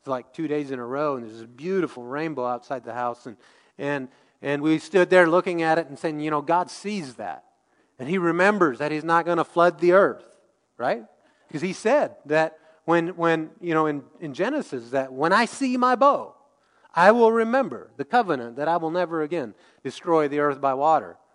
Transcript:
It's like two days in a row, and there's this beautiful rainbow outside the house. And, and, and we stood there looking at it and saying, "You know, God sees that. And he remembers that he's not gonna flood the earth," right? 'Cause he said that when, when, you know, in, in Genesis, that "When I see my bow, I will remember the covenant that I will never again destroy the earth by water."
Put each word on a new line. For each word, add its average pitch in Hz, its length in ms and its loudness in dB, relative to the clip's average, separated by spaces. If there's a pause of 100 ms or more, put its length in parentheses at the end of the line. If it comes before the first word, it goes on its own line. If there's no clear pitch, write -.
It's - 80 -18
like 127 240 -6
two 160 160 -6
days 147 220 -4
in 131 100 -8
a 120 40 -8
row, 139 320 -4
and 120 80 -10
there's 110 140 -16
this 113 80 -16
beautiful 143 560 -4
rainbow 135 440 -6
outside 123 360 -6
the 113 120 -12
house. 120 320 -6
And, 110 100 -16 (420)
and, 139 300 -4 (320)
and 143 220 -2
we 156 160 2
stood 180 320 2
there 180 180 8
looking 175 340 2
at 160 160 2
it 165 100 -4
and 139 100 -14
saying, 156 220 -4
"You 151 100 -2
know, 151 120 -2
God 170 280 0
sees 185 460 -8
that. 87 280 -12 (540)
And 127 100 -10
he 190 100 -2
remembers 175 600 2
that 147 120 -4
he's 151 140 -4
not 165 220 2
gonna 165 180 0
flood 170 340 2
the 175 140 4
earth," 180 320 4 (520)
right? 151 280 -4 (480)
'Cause 151 80 -8
he 180 120 -4
said 226 520 0
that 160 340 0 (260)
when, 170 260 2
when, 165 400 0 (100)
you 170 140 -4
know, 156 120 2
in, 147 160 -4 (160)
in 151 160 -12
Genesis, 156 560 -4
that 135 220 -4
"When 151 200 0
I 226 120 4
see 254 320 -4
my 254 180 2
bow, 220 400 2 (600)
I 185 180 8
will 233 180 6
remember 226 680 -2
the 139 80 -6
covenant 139 500 -2
that 147 120 -2
I 170 100 0
will 160 120 -4
never 165 320 -2
again 151 320 -6 (300)
destroy 151 440 0
the 147 120 -2
earth 143 200 0
by 139 140 0
water." 135 440 0 (160)